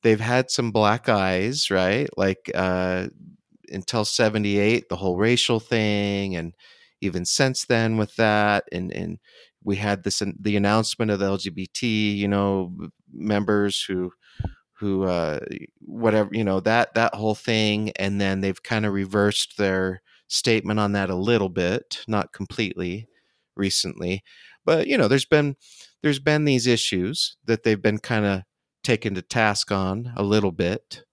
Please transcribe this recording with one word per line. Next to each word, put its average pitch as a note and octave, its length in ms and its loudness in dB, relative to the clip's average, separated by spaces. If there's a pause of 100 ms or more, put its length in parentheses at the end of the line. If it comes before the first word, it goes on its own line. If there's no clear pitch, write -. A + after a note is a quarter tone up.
They've A2 160 6
had B2 320 0
some A#2+ 180 -2
black G#2+ 380 2
eyes, G2+ 600 0
right? G2 480 2
Like, F#2+ 380 0
uh, F#2 540 0 (640)
until G#2 320 -4
seventy-eight, G#2+ 840 2
the F#2+ 80 -6
whole F2+ 200 -2
racial A#2 420 2
thing, G2+ 800 0
and E2+ 180 -8 (480)
even F2+ 220 -2
since - 400 0
then A2+ 320 0
with G#2+ 200 -2
that, G#2 560 2
and, F2+ 200 -6
and E2+ 260 -8 (460)
we G2 120 0
had G2+ 280 -2
this, - 180 -2 (160)
the G#2 180 -2
announcement G#2+ 540 2
of G2+ 80 0
the G2 80 0
L G2 120 0
G G2 120 -6
B F#2 160 -10
T, G#2+ 460 -2
you G2+ 160 0
know, G2 480 0 (360)
members G2+ 680 0
who, F2+ 300 -4 (600)
who, G2 300 -2
uh, E2+ 360 -2 (400)
whatever, G#2+ 520 0
you A2 120 0
know, F#2+ 160 2
that, A2+ 340 2
that A2+ 200 2
whole G#2+ 200 0
thing, G#2+ 600 0
and G2+ 240 -2
then F#2+ 200 0
they've G2 220 -2
kinda G#2+ 280 -2
reversed G2 680 0
their F#2+ 460 0 (260)
statement G#2+ 520 0
on G2+ 120 2
that G2 180 0
a F#2+ 40 -2
little G2+ 340 2
bit, F2+ 580 -4
not G#2+ 260 -2
completely, F#2+ 760 -6 (480)
recently. F#2+ 680 -2 (420)
But, D#3+ 220 2
you C#4 120 0
know, B2 100 4
there's C3 160 4
been, D3 320 2 (460)
there's C#3+ 160 0
been D3+ 260 2
these B2+ 220 2
issues A2+ 760 0
that A2+ 180 0
they've G#2+ 180 2
been G#2+ 180 0
kinda G2+ 460 -2 (380)
taken G#2+ 320 0
to F#2 80 -4
task G#2+ 500 0
on G2 440 -2
a G2 60 -2
little G2+ 300 2
bit F2+ 500 -4 (100)